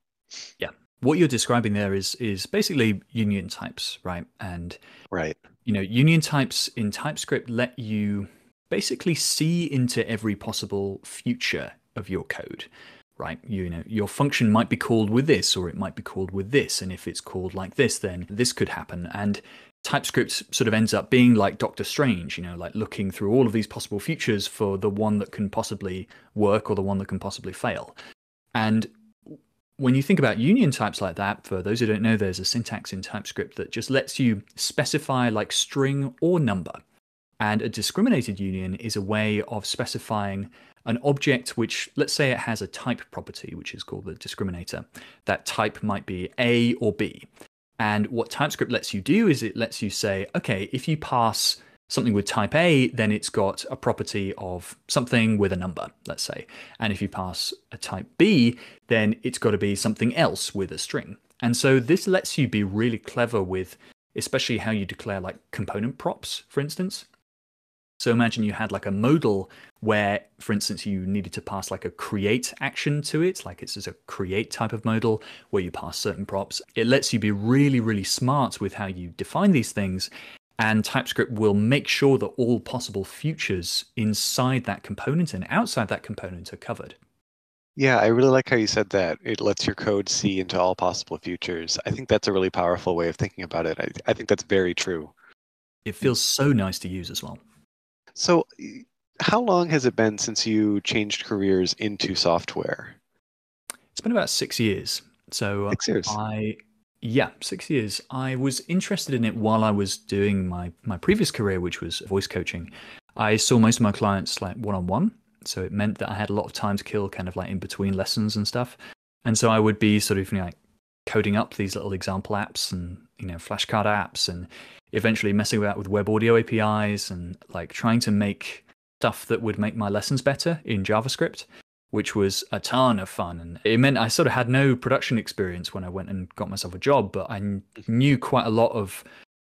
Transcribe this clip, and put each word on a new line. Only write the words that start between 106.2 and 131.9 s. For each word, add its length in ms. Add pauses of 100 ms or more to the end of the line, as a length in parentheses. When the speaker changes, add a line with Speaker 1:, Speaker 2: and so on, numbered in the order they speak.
Speaker 1:
yeah, 300 (100)
six 300
years. 300 (100)
I 240
was 320
interested 480
in 100
it 120
while 260
I 80
was 260
doing 520
my, 240 (100)
my 140
previous 340
career, 300
which 200
was 200
voice 260
coaching. 460 (440)
I 200
saw 240
most 160
of 60
my 100
clients, 500
like, 140
one-on-one. 560 (320)
So 180
it 80
meant 280
that 120
I 40
had 160
a 20
lot 120
of 80
time 240
to 60
kill 260
kind 200
of, 80
like, 140
in 100
between 340
lessons 400
and 140
stuff. 280 (480)
And 140
so 100
I 120
would 180
be 220
sort 180
of, 140
you 60
know, 80
like, 120 (480)
coding 300
up 180
these 220
little 160
example 420
apps 380
and, 260 (200)
you 100
know, 80
flashcard 500
apps 420
and 200 (440)
eventually 400
messing 260
about 200
with 80
web 220
audio 280
A 60
P 160
Is 520
and, 280 (120)
like, 220
trying 280
to 100
make 560 (340)
stuff 260
that 140
would 180
make 180
my 120
lessons 340
better 420
in 180
JavaScript, 640 (460)